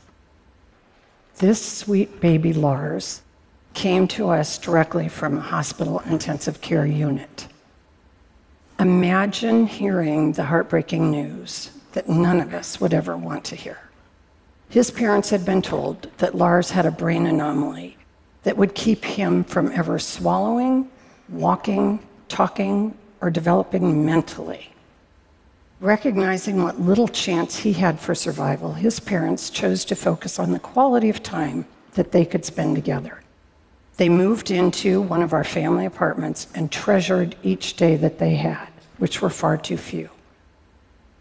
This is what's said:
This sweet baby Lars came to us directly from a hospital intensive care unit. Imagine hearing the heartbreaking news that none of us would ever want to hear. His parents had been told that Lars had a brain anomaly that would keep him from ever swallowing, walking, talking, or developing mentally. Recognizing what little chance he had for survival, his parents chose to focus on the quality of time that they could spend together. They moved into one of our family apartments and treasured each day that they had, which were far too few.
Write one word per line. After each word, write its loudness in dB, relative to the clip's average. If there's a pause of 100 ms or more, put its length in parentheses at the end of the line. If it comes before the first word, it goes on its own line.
(1400)
This 4
sweet -2
baby 4
Lars -2 (520)
came 2
to -2
us 0
directly 0
from -4
a -6
hospital -4
intensive -4
care 0
unit. -2 (1300)
Imagine 4
hearing 0
the -4
heartbreaking 0
news -8 (220)
that -6
none 4
of -4
us -10
would 0
ever -2
want -8
to -10
hear. -14 (880)
His 4
parents 0
had 0
been 2
told -4 (160)
that 0
Lars 4
had 2
a 2
brain 0
anomaly -2 (460)
that 0
would 2
keep 0
him 0
from -2
ever -2
swallowing, 0 (380)
walking, 0 (300)
talking, 0 (240)
or 0
developing 2
mentally. -2 (1120)
Recognizing 0
what -2
little 4
chance -2
he 0
had 0
for -4
survival, -4
his 0
parents -2
chose -2
to -4
focus -2
on 0
the 0
quality 2
of -2
time -6 (300)
that 0
they 6
could -2
spend -2
together. -4 (760)
They 4
moved 4
into 2
one 0
of 0
our 2
family 0
apartments -4
and -4
treasured 0
each -4
day 4
that 0
they 2
had, -4 (280)
which -2
were 0
far 0
too -6
few. -10 (1120)